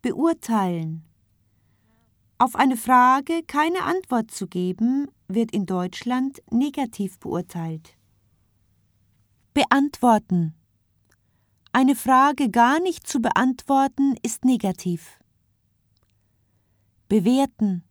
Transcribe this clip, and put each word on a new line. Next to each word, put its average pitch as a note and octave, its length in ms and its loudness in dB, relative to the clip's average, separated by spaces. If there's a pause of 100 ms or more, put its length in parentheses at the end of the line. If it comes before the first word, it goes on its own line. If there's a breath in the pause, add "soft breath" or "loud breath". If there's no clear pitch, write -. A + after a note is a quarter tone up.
Beurteilen. F#3+ 1040 -4 (1300)
Auf B3+ 180 0
eine C4 220 0
Frage B3+ 680 2
keine E4+ 360 -2
Antwort B3 480 -4
zu - 160 -10
geben, G#3+ 640 -2 (180)
wird A3+ 220 -2
in G3+ 160 -4
Deutschland A#3+ 840 -6
negativ B3+ 680 -4
beurteilt. E3 800 -10 (1500)
Beantworten. A#3 1000 2 (1200)
Eine C4 220 4
Frage C4+ 540 2
gar A#3+ 320 2
nicht F4+ 260 -4
zu C4 140 -4
beantworten, C4+ 1040 0
ist - 240 -4
negativ. F#3+ 720 -2 (1900)
Bewerten. G#3+ 840 0